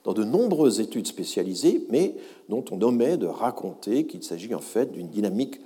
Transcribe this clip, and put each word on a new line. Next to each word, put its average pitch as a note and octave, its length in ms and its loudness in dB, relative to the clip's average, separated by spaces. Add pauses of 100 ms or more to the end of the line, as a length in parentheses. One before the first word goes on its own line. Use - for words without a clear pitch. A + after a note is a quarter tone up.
dans F#2+ 100 0
de G#2+ 100 2
nombreuses D#3 560 4
études A2 280 -4
spécialisées, G2 800 0
mais E3 260 2 (340)
dont A2+ 220 -2
on F#2+ 100 -6
omet A#2+ 360 4
de F2+ 100 0
raconter A#2 800 -2
qu'il - 180 -10
s'agit F2 300 -8
en E2 60 -2
fait - 320 -2
d'une F2 160 -10
dynamique G#2 580 -2